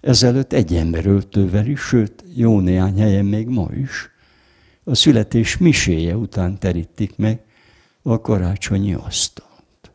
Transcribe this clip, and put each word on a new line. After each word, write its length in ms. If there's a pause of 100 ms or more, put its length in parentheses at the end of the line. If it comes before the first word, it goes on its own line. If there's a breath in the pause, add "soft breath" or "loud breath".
Ezelőtt 520
egy 220
ember 300
öltővel 600
is, 140
sőt, 440 (120)
jó 240
néhány 400
helyen 260
még 220
ma 260
is, 360 (720 soft breath)
a 120
születés 640
miséje 580
után 440
terítik 580
meg 220 (600 soft breath)
a 200
karácsonyi 720
asztalt. 1000